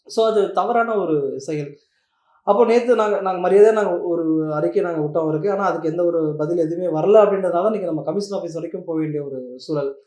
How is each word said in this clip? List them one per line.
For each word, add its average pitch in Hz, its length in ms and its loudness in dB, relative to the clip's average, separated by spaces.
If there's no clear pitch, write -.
So 220 200 0
அது 202 260 2
தவறான 226 440 0
ஒரு 165 200 0
செயல். 147 300 -6
அப்போ 226 180 4
நேத்து 240 300 4
நாங்க, 208 260 2
நாங்க 185 200 -2
மரியாதையா 196 320 6
நாங்க 202 300 0
ஒரு 170 220 -2
அறிக்கை 170 300 0
நாங்க 170 180 -2
விட்டோம் 151 220 -2
அவருக்கு. 156 300 -2
ஆனா 196 120 -2
அதுக்கு 165 240 -2
எந்த 170 160 -2
ஒரு 165 340 0
பதில் 160 200 -2
எதுவுமே 170 320 -2
வரல 208 300 4
அப்படின்றதுனால 190 440 2
இன்னைக்கு 196 260 -2
நம்ம 156 120 -4
கமிஷன் 196 360 -4
ஆபீஸ் 165 160 -10
வரைக்கும் 165 300 -10
போக 165 140 -4
வேண்டிய 151 260 -4
ஒரு 127 320 -12
சூழல். 139 340 -4